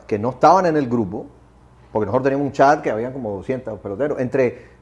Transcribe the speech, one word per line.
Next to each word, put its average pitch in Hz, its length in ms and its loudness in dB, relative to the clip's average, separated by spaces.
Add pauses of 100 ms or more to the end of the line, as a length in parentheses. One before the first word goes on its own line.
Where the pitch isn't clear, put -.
que 107 120 -2
no 113 120 -2
estaban 175 360 4
en 160 100 2
el 139 120 0
grupo, 117 380 -2 (640)
porque 107 140 0
nosotros 123 180 0
teníamos 139 220 0
un 131 60 -6
chat 147 300 4
que 147 80 -2
habían 117 220 -4
como 113 240 -8
doscientos 110 420 -8
peloteros, 113 400 -4
entre 127 640 -2